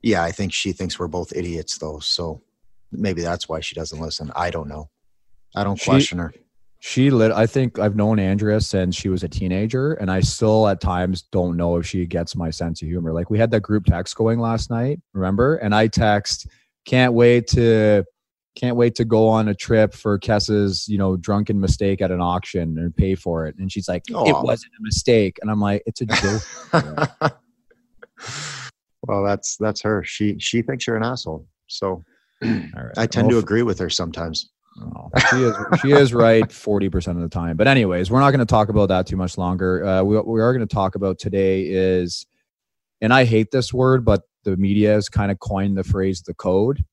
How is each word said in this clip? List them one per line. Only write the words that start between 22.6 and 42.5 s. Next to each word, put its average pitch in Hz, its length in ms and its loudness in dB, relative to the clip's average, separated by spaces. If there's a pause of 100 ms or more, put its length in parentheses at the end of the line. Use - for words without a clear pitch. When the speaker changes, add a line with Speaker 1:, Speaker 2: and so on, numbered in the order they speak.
Speaker 2:
and 85 180 -6
pay 95 200 2
for 82 320 -4
it." 76 100 -10
And 95 140 -8
she's 101 160 -8
like, 90 200 -4
"It 240 60 -10
Speaker 1:
Aw. 76 300 2
Speaker 2:
wasn't - 360 -4
a 110 40 -12
mistake." 110 580 0
And 104 80 -6
I'm 104 120 0
like, 101 260 0
"It's - 140 -8
a 123 40 -2
joke." 110 1040 -2 (300)
Speaker 1:
<laughs> - 40 -20 (1600)
Well, 101 160 0
that's, 101 340 -4
that's 104 240 -2
her. 104 220 0
She, 104 360 -2
she - 220 -2
thinks 131 260 -6
you're 117 80 0
an 110 80 -2
asshole. 117 420 -6 (220)
So 92 360 -6 (200)
<clears throat> - 200 -16
Speaker 2:
All 113 60 -2
right. 80 480 -6
Speaker 1:
I 113 80 2
tend 120 220 2
Speaker 2:
Well, 127 80 6
Speaker 1:
to - 20 4
Speaker 2:
f- 107 60 2
Speaker 1:
agree 104 180 0
with 110 180 0
her 90 100 -2
sometimes. 82 600 -6 (320)
Speaker 2:
Oh, - 280 -14 (200)
she 127 80 2
is, 120 180 2 (260)
she 139 100 2
is 143 220 6
right 113 380 4
forty 101 380 -2
percent 87 280 -4
of 87 60 -4
the 82 60 -6
time. 85 260 -4
But 101 120 2
anyways, 95 440 2
we're 127 80 4
not 139 120 6
gonna 131 140 2
talk 107 220 4
about 104 220 2
that 92 180 2
too - 80 -6
much 92 220 -4
longer. 92 480 -2
Uh, 95 180 2
we, 104 160 2
we 110 220 0
are 117 100 4
gonna 127 140 0
talk 98 300 -2
about 95 220 -2
today 95 500 0
is, 92 580 0 (760)